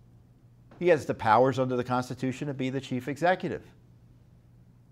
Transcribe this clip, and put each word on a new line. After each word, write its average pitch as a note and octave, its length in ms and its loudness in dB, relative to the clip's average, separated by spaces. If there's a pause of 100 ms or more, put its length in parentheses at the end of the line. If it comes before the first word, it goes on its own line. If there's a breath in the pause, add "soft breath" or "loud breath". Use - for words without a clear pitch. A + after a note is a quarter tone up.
(760)
He F3 120 2
has D3+ 180 4
the - 80 0
powers B2 420 4
under B2+ 180 0
the B2 80 0
Constitution B2+ 640 -4
to C#3 40 -6
be C3 160 -4
the C3 120 -4
chief B2 260 -6
executive, D#3+ 560 -2 (1300)